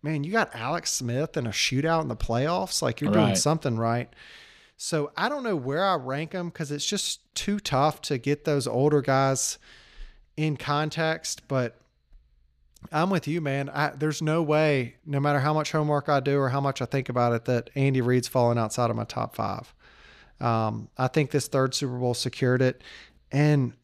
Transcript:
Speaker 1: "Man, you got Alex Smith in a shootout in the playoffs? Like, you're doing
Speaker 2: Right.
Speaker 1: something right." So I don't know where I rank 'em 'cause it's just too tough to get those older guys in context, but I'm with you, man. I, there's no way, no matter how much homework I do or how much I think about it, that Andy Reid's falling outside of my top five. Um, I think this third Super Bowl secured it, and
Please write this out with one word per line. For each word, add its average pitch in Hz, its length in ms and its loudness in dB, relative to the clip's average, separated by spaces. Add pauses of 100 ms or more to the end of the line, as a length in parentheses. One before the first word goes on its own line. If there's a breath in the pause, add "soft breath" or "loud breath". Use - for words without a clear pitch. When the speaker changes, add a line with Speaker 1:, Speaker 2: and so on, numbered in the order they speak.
Speaker 1:
"Man, 147 200 -2
you 170 100 -4
got 220 220 0
Alex 135 380 -4
Smith 127 460 -4
in 123 80 -2
a 110 40 -2
shootout 160 520 0
in 143 60 -4
the 117 80 -4
playoffs? 160 680 0
Like, 120 180 -2
you're 98 100 0
doing 110 180 6
Speaker 2:
Right. 98 100 2
Speaker 1:
something 127 400 0
right." 117 360 0 (600 loud breath)
So 151 400 -4
I 214 140 0
don't 285 140 -6
know 208 120 0
where 139 260 -2
I 190 120 4
rank 139 400 -4
'em 175 160 -4
'cause 147 200 -8
it's 147 140 -4
just - 500 -6
too - 240 -2
tough 147 440 0
to 131 160 -4
get 143 260 -2
those 143 220 0
older 139 340 4
guys 135 580 2 (760 loud breath)
in 156 220 -2
context, 156 880 -2
but 127 300 -2 (1120)
I'm 160 180 0
with 190 180 0
you, 165 140 -2
man. 139 300 -2
I, 143 200 0
there's 147 300 -2
no 160 220 0
way, 151 540 2 (100)
no 143 140 -2
matter 143 200 2
how 151 140 2
much 156 180 0
homework 151 380 0
I 143 100 4
do 143 180 2
or 131 120 2
how 139 100 0
much 139 220 -2
I - 20 0
think 135 240 -2
about 120 240 2
it, 117 140 -2
that 120 280 0
Andy 135 260 2
Reid's 123 280 2
falling 120 300 4
outside 113 320 0
of 113 60 -2
my 110 80 -4
top - 300 -6
five. 101 380 -6 (680 loud breath)
Um, 110 480 0 (100)
I 127 100 0
think 147 220 0
this 135 180 0
third 131 260 0
Super 123 240 -4
Bowl 123 160 0
secured 123 460 0
it, 127 220 2 (480 loud breath)
and 143 540 4